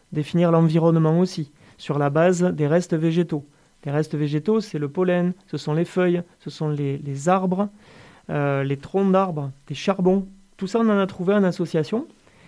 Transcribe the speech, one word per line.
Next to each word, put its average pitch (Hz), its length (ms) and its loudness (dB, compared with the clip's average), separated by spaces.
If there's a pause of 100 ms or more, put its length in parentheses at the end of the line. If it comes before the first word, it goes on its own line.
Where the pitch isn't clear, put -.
(120)
définir 170 400 0
l'environnement 165 680 4
aussi, 180 320 -2 (280)
sur - 180 -4
la 143 120 0
base 170 340 2
des 156 240 0
restes 165 260 0
végétaux. 165 520 0 (400)
Les 143 60 -6
restes 156 220 -2
végétaux, 151 460 0
c'est 202 200 -6
le 147 100 -4
pollen, 180 420 0 (180)
ce - 60 -6
sont 151 180 -4
les 165 120 0
feuilles, 175 380 0 (200)
ce 165 60 -12
sont 156 180 -6
les, 143 300 -4
les 143 320 -4
arbres, 190 400 0 (600)
euh, 143 360 -2
les 139 100 -2
troncs 190 380 -2
d'arbres, 175 360 0 (200)
des 147 60 -8
charbons. 190 520 0 (300)
Tout 190 100 -6
ça, 226 120 -2
on 226 100 4
en 202 100 4
a 190 80 2
trouvé 190 260 -2
en 208 120 4
association, 175 600 -2 (420)